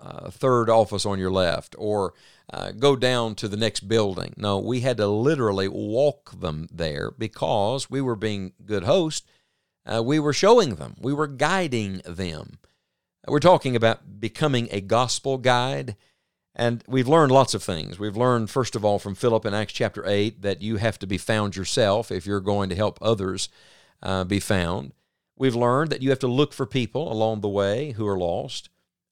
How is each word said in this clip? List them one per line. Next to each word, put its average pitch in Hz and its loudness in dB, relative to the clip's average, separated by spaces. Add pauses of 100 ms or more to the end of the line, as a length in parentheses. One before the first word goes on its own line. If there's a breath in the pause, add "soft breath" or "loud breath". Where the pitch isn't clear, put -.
uh, - -14
third 120 2
office 107 4
on 101 -2
your 92 -2
left," 92 0
or, 101 -2 (360 soft breath)
uh, 92 -8
"Go 135 2
down 120 0
to 107 -6
the 101 -4
next 110 -2
building." 101 0
No, 101 0
we 117 -2
had 123 0
to 107 0
literally 107 2
walk 107 -2
them 80 -6
there 80 -4
because 113 -2
we 135 -4
were 127 -2
being 98 -6 (100)
good 101 -4
hosts. 160 0 (580)
Uh, 113 -2
we 139 2
were 147 0
showing 190 6
them. 65 -12
We 135 -4
were 147 -2
guiding 139 -2
them. 85 -8 (680)
We're 143 2
talking 143 6
about 107 0
becoming 117 0
a 101 -4
gospel 117 0
guide, 127 0 (580)
and 120 0
we've 127 2
learned 151 6
lots 131 6
of 104 -4
things. - -6
We've 104 -6
learned, 120 2
first 127 -2
of 107 -2
all, 104 2
from 98 -6
Philip 113 2
in 104 -2
Acts 104 -4
chapter 104 -4
eight, 101 0
that 95 -4
you 107 -2
have 110 0
to 98 -8
be 95 -2
found 104 -2
yourself 101 0
if 90 -6
you're 101 -2
going 98 0
to 90 -2
help 101 -2
others, 95 -2 (520 soft breath)
uh, 95 -2
be 98 0
found. 87 -2 (480)
We've 131 2
learned 127 2
that - -6
you 135 0
have 131 2
to 135 -2
look 131 2
for 135 -4
people 131 -4
along 110 0
the 104 -2
way 101 0
who 110 -6
are 98 0
lost, 90 -6 (420)